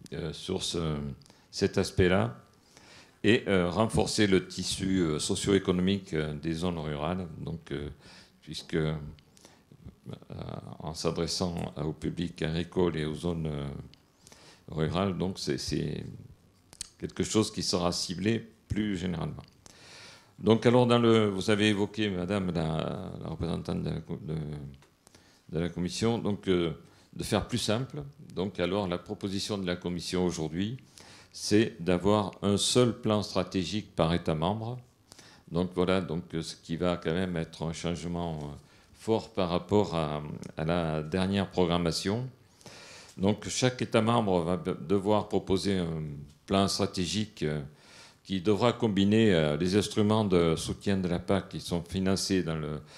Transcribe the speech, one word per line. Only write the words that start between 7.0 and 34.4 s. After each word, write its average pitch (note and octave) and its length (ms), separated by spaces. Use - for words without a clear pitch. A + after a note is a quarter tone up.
donc, - 320
euh, C#2+ 200
puisque, - 360
euh, D#2 180
en D#2 160
s'adressant E2 800
au D2+ 160
public D#2+ 500
agricole E2 540
et D#2 80
aux D2+ 120
zones, E2 320
euh, C#2+ 180
rurales, E2 500
donc F2+ 220
c'est, C2+ 180
c'est D2+ 480
quelque - 260
chose G#2+ 260
qui - 140
sera F2 260
ciblé F#2+ 580
plus G#2+ 280
généralement. E2 460
Donc A2 260
alors, B2 220
dans A#2+ 140
le, A2+ 260
vous F#2+ 240
avez G#2+ 200
évoqué, G#2 380
Madame F#2 460
la, D#2+ 560
la - 80
représentante E2+ 540
de D#2+ 80
la D#2+ 100
co-, D#2+ 220
de, D#2 140
de - 100
la E2+ 100
Commission, F2+ 500
donc, G2+ 280
euh, F2 240
de E2+ 100
faire - 240
plus A#2 100
simple. C3 460
Donc F#2 280
alors, F#2 260
la F2 120
proposition G2+ 600
de F#2+ 80
la F2 80
Commission F2 500
aujourd'hui, E2+ 520
c'est G#2+ 480
d'avoir F#2 500
un G2+ 160
seul A#2+ 420
plan G#2+ 240
stratégique F#2 720
par E2 180
État E2 220
membre. A2 420